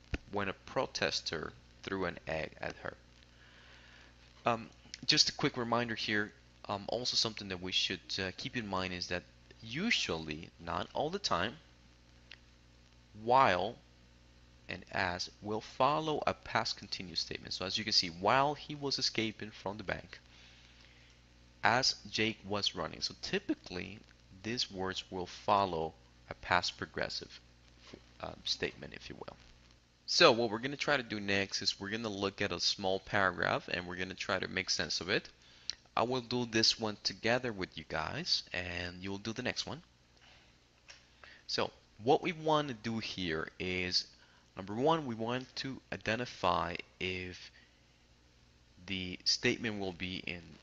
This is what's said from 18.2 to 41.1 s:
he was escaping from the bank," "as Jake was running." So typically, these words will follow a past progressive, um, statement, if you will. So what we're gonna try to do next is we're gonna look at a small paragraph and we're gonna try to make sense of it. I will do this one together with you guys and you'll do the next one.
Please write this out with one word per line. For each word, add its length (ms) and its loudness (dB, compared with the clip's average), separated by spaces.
he 200 -10
was 240 -4
escaping 520 -2
from 260 -6
the 80 -8
bank," 360 -6
"as 340 4
Jake 360 0
was 300 -2
running." 280 -4
So 180 -4
typically, 800 -4
these 280 -4
words 400 -4
will 160 -4
follow 640 2
a 40 -6
past 440 2
progressive, 600 -6
um, 240 -10
statement, 480 -4
if 160 -14
you 60 -10
will. 200 -12
So 260 10
what 160 6
we're 100 0
gonna 200 -2
try 180 2
to 60 2
do 180 -4
next 400 2
is 180 0
we're 120 -4
gonna 180 -2
look 320 0
at 100 0
a 100 -2
small 400 2
paragraph 680 2
and 180 -2
we're 100 -6
gonna 180 -4
try 240 -2
to 100 -2
make 220 -2
sense 320 0
of 80 -2
it. 180 0
I 60 6
will 200 0
do 240 0
this 320 4
one 240 -2
together 500 0
with 240 -4
you 120 -10
guys 540 0
and 500 -4
you'll 160 -4
do 140 -4
the 100 -6
next 240 -2
one. 160 -8